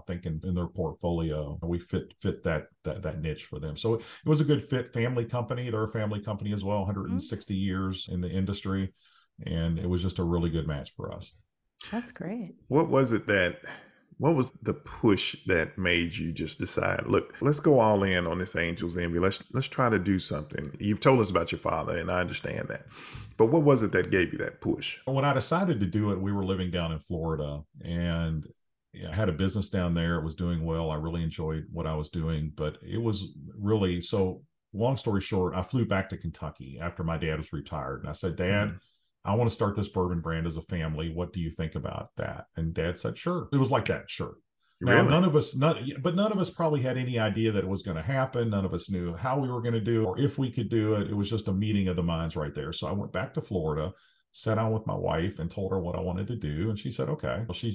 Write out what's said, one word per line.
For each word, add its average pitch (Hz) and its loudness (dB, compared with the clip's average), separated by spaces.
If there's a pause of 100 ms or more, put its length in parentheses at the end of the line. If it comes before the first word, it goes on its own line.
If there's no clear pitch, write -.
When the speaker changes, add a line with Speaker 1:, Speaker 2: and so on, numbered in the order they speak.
Speaker 1:
I 90 -6
think, 87 -6
in, 80 -4
in 92 0
their 87 0
portfolio. 80 -2
We 85 0
fit, - -4
fit - -2
that, 80 0 (160)
that, 82 -4
that 80 -4
niche 76 -4
for 73 -10
them. 76 -6
So 113 2
it - -4 (200)
was 151 4
a 156 6
good 139 4
fit. - -2
Family 120 0
company, 123 -4
they're 110 0
a 110 0
family 107 -2
company 104 -4
as 98 -2
well, 101 0
hundred 95 -2
and 92 0
sixty - -6
Speaker 2:
Mm-hmm. 95 0
Speaker 1:
years 95 -2
in 90 -4
the 87 -4
industry. 95 -2 (500)
And 82 0
it 87 -2
was 87 2
just 92 -2
a 87 2
really 85 2
good 78 -2
match 71 -6
for - -8
us. - -14 (580)
Speaker 2:
That's 233 -6
great. 190 -10 (140)
Speaker 3:
What 156 4
was 131 4
it - 0
that, 95 2 (560)
what 156 4
was 127 0 (100)
the - 0
push - 2 (140)
that 82 2
made 87 2
you 80 -4
just 76 -6
decide, - 0
"Look, - 2
let's 143 4
go 143 8
all 107 6
in 90 2
on 85 -2
this 90 -2
Angel's 85 -2
Envy. 85 0
Let's, 95 2 (100)
let's 131 0
try 123 2
to 107 4
do 95 2
something"? 73 -6
You've 104 0
told 135 8
us 101 4
about 85 2
your 82 -4
father, 80 -2
and 85 -4
I 90 2
understand - -4
that. - -8 (500)
But 113 -2
what 151 2
was 135 6
it 95 0
that 92 2
gave 90 4
you - -8
that - -6
push? - -4
Speaker 1:
When 135 0
I 143 2
decided 165 2
to 98 2
do 104 0
it, 90 -2
we 98 -2
were 101 0
living 92 -2
down 82 -2
in 78 -4
Florida, 76 -4 (240)
and, 82 -2 (460)
yeah, 85 -10
I 76 -6
had 107 2
a 82 0
business 95 0
down 90 2
there. 85 2
It 78 -2
was 78 -4
doing 87 0
well. 80 0
I 76 -2
really 82 -2
enjoyed 78 -2
what 82 -4
I 78 -2
was 78 -4
doing, 78 -2
but 76 -4
it 104 -2
was 101 -2 (240)
really, 98 2
so 92 0 (300)
long 120 2
story 101 0
short, 90 0
I 92 0
flew 123 0
back 95 0
to 92 -6
Kentucky 69 -10
after 85 -6
my 80 0
dad 78 -2
was 78 -8
retired. 71 -6
And 71 -8
I 73 -8
said, 82 -2
Dad, 101 2
Speaker 3:
Mm-hmm. 85 -6 (480)
Speaker 1:
"I 98 0
wanna 117 4
start 101 0
this 101 -2
bourbon 90 0
brand 82 -2
as 80 -4
a 80 -6
family. 80 -4
What 87 -4
do 90 -6
you 80 -2
think 80 -6
about - -6
that?" - -6 (100)
And 82 -2
Dad - -2
said, - -4
"Sure." 175 -4
It 143 2
was 127 6
like 113 2
that, - -2
"Sure." - -6 (460)
Now, - 6
Speaker 3:
Really? 175 8
Speaker 1:
none 170 8
of 151 4
us, - 4
none, 135 2 (140)
but 170 2
none 214 4
of 196 0
us 170 0
probably 156 2
had 127 0
any 123 0
idea 110 4
that 101 2
it 92 -2
was 95 -2
gonna 82 -4
happen. 120 0
None 98 2
of 87 -2
us 87 -4
knew 87 -2
how 127 -2
we 131 0
were 123 -4
gonna 113 0
do 113 2
it 110 4
or 117 -2
if 139 2
we 131 0
could 107 -2
do 107 4
it. 101 0
It 104 -2
was 101 0
just 110 0
a 101 0
meeting 101 2
of 87 0
the 87 0
minds 82 0
right 73 -4
there. 76 -6
So - -4
I 80 -2
went 101 -4
back - -4
to 156 -2
Florida, 147 -2 (400)
sat 110 0
down 110 2
with 107 -2
my 98 -2
wife 90 0
and 85 -2
told 95 -4
her 95 0
what 87 -2
I 87 -4
wanted 90 -2
to 120 -4
do. 78 -2
And 104 -2
she 131 -6
said, 135 -4
"Okay." - -2
Well, - -6
she's 110 -2